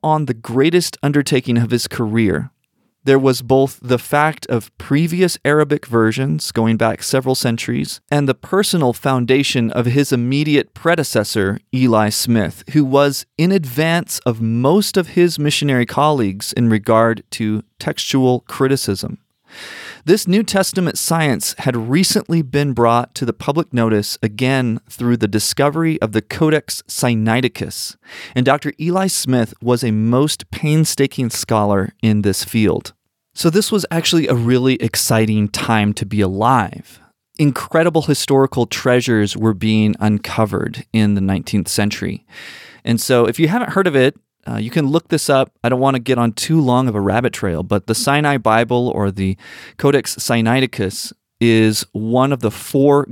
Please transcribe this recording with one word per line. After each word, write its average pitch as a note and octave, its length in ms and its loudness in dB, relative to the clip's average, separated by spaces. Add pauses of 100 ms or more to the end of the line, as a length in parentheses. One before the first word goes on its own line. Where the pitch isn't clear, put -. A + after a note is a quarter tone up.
on D#3 220 0
the A#2+ 100 -2
greatest C#3 640 0
undertaking C#3 560 0
of A#2 140 0
his A#2+ 160 0
career, A2 640 0 (520)
there C3+ 140 6
was C3 240 2
both C3+ 400 0
the B2 160 0
fact D3+ 480 -2
of - 320 -6
previous E3+ 680 0
Arabic D3 440 0
versions B2 640 0
going A2+ 260 0
back A2+ 240 0
several C3 320 -2
centuries, B2 680 -4 (100)
and C#3+ 180 0
the B2+ 60 0
personal F3 580 0
foundation B2+ 800 0
of A#2+ 160 -2
his C3+ 240 0
immediate C#3 640 0
predecessor, A2+ 840 0 (140)
Eli A2+ 360 4
Smith, G#2+ 540 -2 (100)
who D3+ 120 4
was C#3 400 0 (100)
in E3+ 160 2
advance D#3+ 680 -2
of A#2 220 -2
most B2+ 540 2
of F3+ 140 0
his F3 300 2
missionary C#3+ 480 0
colleagues B2+ 640 0
in A#2 160 2
regard A2+ 640 2
to G#2+ 320 -4 (160)
textual B2+ 600 0
criticism. - 760 -2 (880)
This F#3 220 2
New G3+ 160 2
Testament F#3+ 540 -2
science E3 640 0
had B2+ 160 -2
recently D#3+ 640 0
been C#3 320 -2
brought A#2 420 2
to C3 100 -6
the A#2 80 0
public D#3 380 -4
notice A2 520 0
again B2 560 0 (100)
through A#2+ 280 0
the A2+ 100 0
discovery D3 760 -2
of A2 120 -2
the A2 100 -2
Codex - 640 -2
Sinaiticus, A#2 1080 -2 (360)
and B2+ 120 0
Doctor C#3 340 0
Eli F3+ 280 0
Smith B2+ 540 -2
was A#2+ 220 0
a A#2 80 0
most A#2 580 0
painstaking D3+ 800 0
scholar G#2 720 0
in G#2+ 220 2
this G2 220 -2
field." - 480 -2 (420)
So E3 140 0
this G3+ 220 0
was G3 200 0
actually E3 360 0
a C#3 60 2
really B2 420 2
exciting A2 760 0
time G#2 460 0
to G2+ 100 -6
be G#2 160 -2
alive. G2 800 -2 (380)
Incredible D#3+ 640 0
historical C3+ 640 2
treasures A#2+ 720 0
were A2 160 2
being G#2+ 460 2
uncovered G#2 920 -2
in G#2 200 2
the G2 80 0
nineteenth F#2+ 460 -2
century. - 580 -4 (580)
And A#2 160 0
so A#2+ 260 2
if A#2 120 0
you D#3 120 2
haven't A#3 240 -2
heard F#3+ 120 2
of D#3 100 0
it, C3+ 200 2 (320)
uh, A2+ 100 -6
you A2 140 -6
can C#3 160 0
look D#3+ 220 0
this - 200 -2
up. C3+ 220 2 (120)
I A#2 60 0
don't B2+ 100 0
want C3+ 140 2
to B2+ 80 -2
get B2 160 0
on A#2 160 2
too D#3+ 260 0
long B2+ 280 2
of G#2+ 80 -2
a G#2 40 -2
rabbit G#2 320 0
trail, F2 300 -4
but F#2+ 240 -2
the A2+ 80 0
Sinai C#3+ 440 0
Bible A#2 580 0
or G2+ 160 0
the F#2+ 260 -2 (400)
Codex C#3+ 380 0
Sinaiticus A#2 960 -2 (260)
is A2+ 520 4
one B2 420 0
of B2 60 -4
the A2 100 -2
four C#3+ 640 2